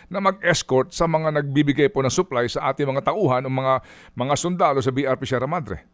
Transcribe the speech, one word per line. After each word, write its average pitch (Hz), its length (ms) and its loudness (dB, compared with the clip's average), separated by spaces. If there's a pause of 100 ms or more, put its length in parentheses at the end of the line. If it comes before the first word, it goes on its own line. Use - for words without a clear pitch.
na 190 160 -8
mag-escort 175 720 0
sa 170 160 0
mga 156 320 0
nagbibigay 143 480 2
po 139 160 -2
ng 127 80 0
supply 135 320 0
sa 135 240 -4
ating 135 240 -2
mga 135 160 -2
tauhan 147 320 2
o 135 80 -6
mga, 131 320 0 (320)
mga 131 240 -2
sundalo 165 480 2
sa 131 80 0
B 135 160 -2
R 127 80 0
P 135 80 -6
Sierra 127 240 -2
Madre? 127 320 -6 (140)